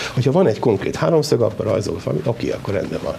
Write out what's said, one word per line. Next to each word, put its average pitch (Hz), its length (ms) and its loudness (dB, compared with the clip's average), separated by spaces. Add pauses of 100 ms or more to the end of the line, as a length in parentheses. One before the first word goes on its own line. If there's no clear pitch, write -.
(140)
Hogyha 127 180 2
van 180 160 6
egy 110 120 2
konkrét - 360 2
háromszög, 156 460 2
akkor 107 240 0
rajzol 104 380 -2
valami, - 220 -2
oké, 64 260 -2
akkor - 220 -4
rendben 82 300 -4
van. - 160 -6